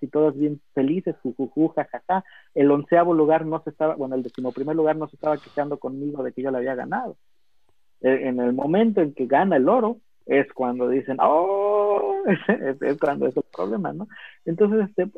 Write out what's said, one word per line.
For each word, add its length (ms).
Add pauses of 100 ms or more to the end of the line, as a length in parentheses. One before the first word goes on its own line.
y 40
todas 300
bien 240 (140)
felices, 480
jujuju, 460
jajaja. 540 (300)
El 180
onceavo 420
lugar 320
no 180
se 80
estaba, 240
bueno, 200
el 80
decimoprimer 520
lugar 220
no 100
se 80
estaba 240
quejando 400
conmigo 440
de 100
que 100
yo 80
le 80
había 160
ganado. 420 (840)
Eh, 260
en 120
el 140
momento 480
en 120
que 120
gana 320
el 120
oro, 280 (280)
es 280
cuando 360
dicen, 320
"Oh", 1040
<laughs> 220
es, 340
es 180
cuando 280
es 100
el 140
problema, 420
¿no? 140 (380)
Entonces, 440
este, 280